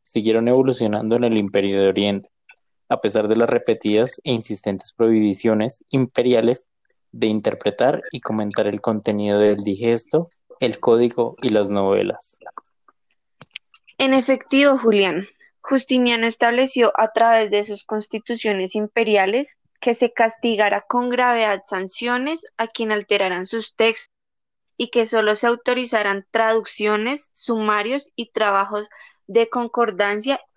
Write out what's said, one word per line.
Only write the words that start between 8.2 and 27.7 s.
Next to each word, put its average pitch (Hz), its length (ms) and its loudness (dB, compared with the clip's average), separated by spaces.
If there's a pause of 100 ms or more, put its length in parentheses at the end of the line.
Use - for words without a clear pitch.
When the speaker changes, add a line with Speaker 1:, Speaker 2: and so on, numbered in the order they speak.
Speaker 1:
comentar 107 460 -4
el 104 120 -4
contenido 104 600 -2
del 104 240 2
digesto, 117 640 -2 (300)
el 113 200 -2
código 117 640 2
y 113 80 -2
las 104 220 2
novelas. 98 640 -2 (1600)
Speaker 2:
En 262 160 2
efectivo, 269 640 2
Julián, 202 500 2 (340)
Justiniano 247 640 0
estableció 240 680 2
a 220 160 0
través 226 380 4
de 208 140 0
sus 208 220 -12
constituciones 214 920 -4
imperiales 214 800 0 (240)
que 233 140 0
se 233 180 0
castigara 214 720 0
con 247 220 -2
gravedad 233 560 0
sanciones 247 800 -6 (100)
a 226 120 -4
quien 226 240 -4
alteraran 196 560 -2
sus - 280 -8
textos 226 360 0 (640)
y 240 120 -6
que 233 160 0
solo 214 320 0
se 240 100 -2
autorizaran 233 840 -2
traducciones, 220 1000 -2
sumarios 220 840 -4